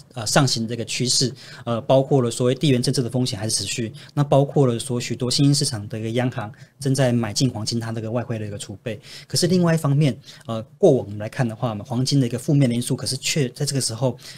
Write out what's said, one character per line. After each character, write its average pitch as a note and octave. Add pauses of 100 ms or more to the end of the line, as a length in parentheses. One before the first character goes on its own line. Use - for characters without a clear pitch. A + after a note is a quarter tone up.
(120)
呃， A2+
上 C#3+
行 A2+
的 A#2
一 -
个 A#2
趋 B2
势， B2 (320)
呃， A#2
包 C3+
括 C#3
了 A#2+
所 B2
谓 B2
地 -
缘 B2
政 C3+
治 C3+
的 A#2
风 B2
险 B2+
还 A2
是 G#2+
持 G2+
续， A2 (220)
那 C#3+
包 C#3
括 C#3
了 A#2
说 A#2+
许 A#2
多 B2
新 C#3
兴 C#3+
市 C#3+
场 G#2+
的 A2
一 G#2+
个 A2+
央 B2
行 A2 (260)
正 C3+
在 C3
买 A#2
进 B2+
黄 A2+
金 A#2
它 A2+
这 A2+
个 A2
外 A#2+
汇 A2+
的 G#2+
一 G2+
个 G2+
储 G2+
备。 A2 (260)
可 -
是 F3+
另 F3+
外 E3
一 -
方 C#3
面， C#3+ (300)
呃， A2+ (160)
过 F3+
往 A#2
我 G2
们 G#2
来 G#2
看 B2
的 A2
话， A2+
黄 B2+
金 C#3
的 B2+
一 -
个 A#2+
负 -
面 C#3
的 A#2
因 A#2+
素， A#2+
可 -
是 -
却 C3+
在 D3
这 C#3
个 C3+
时 A#2
候 B2 (220)